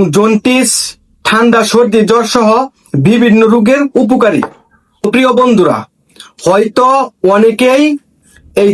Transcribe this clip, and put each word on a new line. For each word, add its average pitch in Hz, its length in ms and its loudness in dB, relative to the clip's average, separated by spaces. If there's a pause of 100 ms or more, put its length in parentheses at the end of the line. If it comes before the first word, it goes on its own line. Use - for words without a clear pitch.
(100)
জন্ডিস, 220 600 0 (540)
ঠান্ডা, 233 400 0
সর্দি, 220 400 0
জ্বর 226 220 0
সহ 226 220 -2 (560)
বিভিন্ন 226 420 2
রোগের 233 340 2 (140)
উপকারী। 226 480 0 (640)
প্রিয় 254 280 0
বন্ধুরা, 208 460 0 (640)
হয়তো 214 460 0 (440)
অনেকেই 226 540 2 (720)
এই 202 180 2